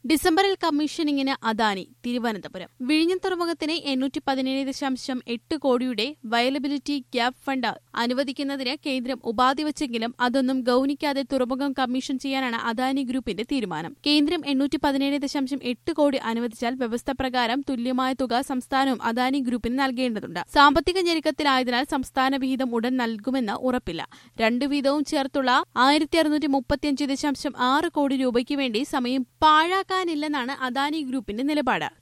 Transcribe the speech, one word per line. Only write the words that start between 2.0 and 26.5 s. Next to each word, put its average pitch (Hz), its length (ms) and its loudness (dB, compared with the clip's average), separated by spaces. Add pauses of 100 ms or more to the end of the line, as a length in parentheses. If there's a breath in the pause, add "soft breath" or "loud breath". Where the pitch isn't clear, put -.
വിഴിഞ്ഞം 311 380 2
തുറമുഖത്തിന് 339 580 -2 (100)
എണ്ണൂറ്റി 269 340 -2
പതിനേഴ് 269 440 -2
ദശാംശം 262 640 -4
എട്ട് 240 300 -6
കോടിയുടെ 247 500 0 (180)
വയലബിലിറ്റി 269 720 0 (100)
ഗ്യാപ്പ് 247 340 -2
ഫണ്ട് 262 280 -2 (260)
അനുവദിക്കുന്നതിന് 262 840 -2
കേന്ദ്രം 262 460 -4
ഉപാധി 254 380 2
വച്ചെങ്കിലും 240 580 -4
അതൊന്നും 262 400 2
ഗൗനിക്കാതെ 269 600 2
തുറമുഖം 262 500 -2
കമ്മീഷൻ 254 460 -2
ചെയ്യാനാണ് 269 440 -2
അദാനി 254 400 -2
ഗ്രൂപ്പിന്റെ 240 420 -4
തീരുമാനം. 185 580 -4
കേന്ദ്രം 294 440 4
എണ്ണൂറ്റി 285 320 0
പതിനേഴ് 277 400 2
ദശാംശം 269 440 -4
എട്ട് 247 300 -6
കോടി 285 320 2
അനുവദിച്ചാൽ 233 500 -4
വ്യവസ്ഥ 240 380 -4
പ്രകാരം 254 500 0
തുല്യമായ 254 520 0
തുക 247 280 0
സംസ്ഥാനവും 269 600 0
അദാനി 254 380 0
ഗ്രൂപ്പിന് 240 380 -2
നൽകേണ്ടതുണ്ട്. 247 720 -2
സാമ്പത്തിക 302 520 6
ഞെരുക്കത്തിലായതിനാൽ 285 880 2
സംസ്ഥാന 269 460 0
വിഹിതം 262 380 -2
ഉടൻ 240 220 0
നൽകുമെന്ന് 226 680 -2
ഉറപ്പില്ല. 240 420 -2 (320 loud breath)
രണ്ടു 240 300 2
വീതവും 285 380 2
ചേർത്തുള്ള 269 460 0 (300)
ആയിരത്തി 294 380 4
അറുന്നൂറ്റി 302 320 2